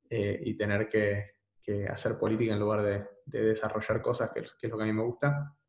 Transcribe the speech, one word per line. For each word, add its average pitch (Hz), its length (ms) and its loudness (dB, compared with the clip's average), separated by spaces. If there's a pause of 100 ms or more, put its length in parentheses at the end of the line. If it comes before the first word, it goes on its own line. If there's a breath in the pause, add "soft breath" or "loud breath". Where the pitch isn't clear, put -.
eh, 104 360 -2
y 110 100 -2
tener 104 320 0
que, 104 340 2 (400)
que 101 240 -2
hacer - 320 -2
política 110 360 2
en 101 80 0
lugar 104 200 2
de, 101 240 0 (200)
de 110 220 0
desarrollar 110 540 0
cosas", 123 320 0
que, 113 80 -4
que - 260 -10
es - 20 -4
lo 107 80 -4
que 110 60 -2
a - 20 2
mí 107 80 2
me 110 100 2
gusta. 143 500 0 (160)